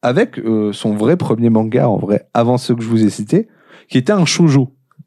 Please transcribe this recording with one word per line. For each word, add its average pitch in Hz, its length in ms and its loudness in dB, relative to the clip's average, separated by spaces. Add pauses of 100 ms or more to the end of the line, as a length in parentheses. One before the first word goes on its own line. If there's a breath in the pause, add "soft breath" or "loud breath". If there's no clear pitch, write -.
avec, 131 360 -2
euh, 107 340 -2
son 107 220 -4
vrai 110 220 0
premier 117 340 0
manga, 113 380 0
en 101 100 0
vrai, - 360 -2
avant 120 240 2
ceux 123 160 -2
que 117 80 -6
je 113 60 -6
vous 113 160 2
ai 101 60 4
cités, 151 380 -2 (400 soft breath)
qui 151 100 0
était 131 140 0
un 190 140 2
shoujo. 139 480 2 (320)